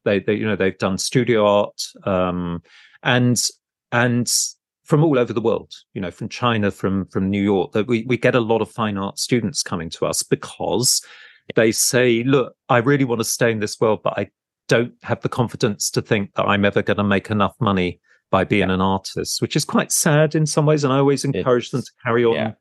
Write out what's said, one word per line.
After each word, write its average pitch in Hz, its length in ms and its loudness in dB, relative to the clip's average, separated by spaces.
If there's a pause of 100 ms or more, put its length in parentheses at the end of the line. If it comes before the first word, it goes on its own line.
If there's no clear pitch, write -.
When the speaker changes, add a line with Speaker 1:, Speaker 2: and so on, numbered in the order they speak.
Speaker 1:
they, 101 160 2
they, 104 140 -2
you 107 120 -2
know, 104 100 -2
they've 95 220 0
done 95 200 -2
studio 117 480 2
art, 104 340 2 (240)
um, 90 580 -2 (400)
and, 123 380 2 (520)
and 120 380 0 (540)
from 151 200 4
all 151 140 4
over 117 140 0
the 98 80 -2
world, 98 320 -2 (220)
you - 60 -8
know, 90 100 -6
from - 180 -12
China, 107 440 0
from, 95 340 -2
from 95 240 -2
New 101 120 0
York, 98 300 2
that 104 140 -2
we, 113 220 -2
we 123 80 0
get - 180 2
a 127 60 2
lot 113 220 0
of 101 80 -4
fine 107 280 -4
art 98 220 -8
students 110 420 -2
coming 82 280 -8
to - 160 -6
us 78 180 -4
because - 760 -2 (540)
they 113 160 4
say, 120 540 2
"Look, 135 300 2 (140)
I 123 100 4
really 131 260 2
want 117 160 -2
to 113 40 -2
stay 117 280 0
in 110 80 -4
this 104 200 -6
world, 107 220 2
but - 160 -2
I 98 120 -6 (380)
don't 120 240 2 (120)
have - 160 -4
the - 80 -6
confidence - 640 -2
to 113 100 -2
think 101 320 -2
that 98 120 0
I'm 101 180 2
ever 101 180 2
gonna 104 220 0
make 98 260 0
enough 104 300 0
money 92 400 0 (300)
by 95 140 2
being 98 240 0
Speaker 2:
Yeah. 95 60 0
Speaker 1:
an 92 60 -2
artist," 95 600 -4
which - 140 -4
is 156 80 0
quite - 280 -2
sad 156 420 2
in 156 120 2
some 147 200 0
ways. 151 180 2
And 131 80 2
I 135 60 2
always 139 260 2
encourage 123 460 0
them 131 100 -4
Speaker 2:
It's, 107 80 -14
Speaker 1:
to - 60 -20 (100)
carry 120 200 2
on 117 100 2
Speaker 2:
yeah. 113 260 -2